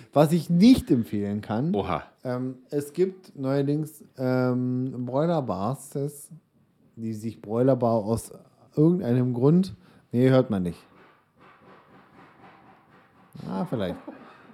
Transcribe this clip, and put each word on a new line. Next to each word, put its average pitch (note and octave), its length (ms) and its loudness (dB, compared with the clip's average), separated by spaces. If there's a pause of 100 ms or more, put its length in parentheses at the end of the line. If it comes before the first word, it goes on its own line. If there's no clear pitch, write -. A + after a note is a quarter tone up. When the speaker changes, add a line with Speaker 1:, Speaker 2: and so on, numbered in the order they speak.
(120)
Speaker 1:
Was D3+ 200 4
ich E3+ 180 0
nicht G#3+ 400 6
empfehlen G#2 500 -2
kann, B2+ 340 -2
Speaker 2:
Oha. F2 280 -2 (220)
Speaker 1:
ähm, B2+ 320 -6 (140)
es C#3+ 220 -6
gibt F#3 440 -4
neuerdings, C#3+ 680 -4 (120)
ähm, B2+ 920 -2
Bräulerbars, C#3 1200 -4 (680)
die A2+ 180 -8
sich G#2+ 260 -10
Bräulerbar A#2 640 0
aus A2 280 -4 (440)
irgendeinem B2+ 560 2
Grund, D3+ 420 2 (380)
nee, B2 160 4
hört C3 220 4
man F#2+ 140 0
nicht. E2+ 160 -6 (2750)
Ah, F#3 160 -6
vielleicht. F3 360 -6
Speaker 2:
<laughs> - 60 -20 (480)